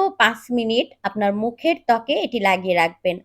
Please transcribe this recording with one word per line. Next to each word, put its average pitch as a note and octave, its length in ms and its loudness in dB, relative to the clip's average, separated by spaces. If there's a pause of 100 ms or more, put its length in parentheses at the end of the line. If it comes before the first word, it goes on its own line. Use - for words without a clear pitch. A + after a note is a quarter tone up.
(180)
পাঁচ A3+ 220 2 (120)
মিনিট A#3+ 360 0 (160)
আপনার G3+ 320 -2
মুখের A#3+ 500 -2
ত্বকে A#3 300 0 (100)
এটি A#3+ 140 -4
লাগিয়ে F#3 420 0
রাখবেন E3+ 440 -2